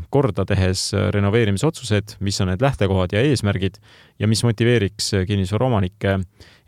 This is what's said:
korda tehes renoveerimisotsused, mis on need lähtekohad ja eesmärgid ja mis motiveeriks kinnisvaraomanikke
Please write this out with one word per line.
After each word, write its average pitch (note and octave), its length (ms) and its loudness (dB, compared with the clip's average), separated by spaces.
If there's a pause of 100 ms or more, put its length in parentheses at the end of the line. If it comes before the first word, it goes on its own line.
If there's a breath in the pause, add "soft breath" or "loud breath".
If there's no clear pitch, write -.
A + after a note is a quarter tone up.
korda G#2 360 0
tehes F#2 460 0 (200)
renoveerimisotsused, G2+ 1080 0
mis G2 220 -4
on F#2 100 0
need F#2 120 -2
lähtekohad F#2+ 500 0
ja G#2 100 2
eesmärgid G2 540 0 (420 soft breath)
ja G#2 80 0
mis A2 160 0
motiveeriks A2+ 680 0 (160)
kinnisvaraomanikke G2 920 0 (480 soft breath)